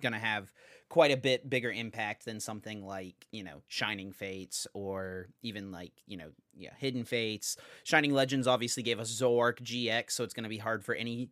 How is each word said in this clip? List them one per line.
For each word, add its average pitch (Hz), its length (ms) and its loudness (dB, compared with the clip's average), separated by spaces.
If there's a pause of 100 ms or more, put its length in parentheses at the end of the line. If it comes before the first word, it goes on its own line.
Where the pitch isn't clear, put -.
gonna 113 180 0
have 107 340 -2 (360)
quite 156 220 8
a 135 60 4
bit 131 320 2
bigger 120 220 0
impact 110 540 -4
than 110 140 -8
something 107 460 -8
like, 95 460 -10
you 107 120 -8
know, 76 240 -14
Shining 98 460 -4
Fates 95 600 -8
or 95 540 -6 (140)
even, 101 300 -10
like, 90 340 -14
you 104 100 -14
know, 78 160 -14 (220)
yeah, - 240 -16
Hidden 123 280 -2
Fates. 113 520 -2 (260)
Shining 147 300 6
Legends 135 340 4
obviously 120 360 4
gave 110 160 0
us 110 120 -4
Zoroark 120 500 4
G 120 280 -2
X, 117 260 0
so 123 80 -2
it's 110 100 -4
gonna 113 160 -6
be 110 100 -6
hard 110 260 -2
for 120 100 -2
any 117 360 -4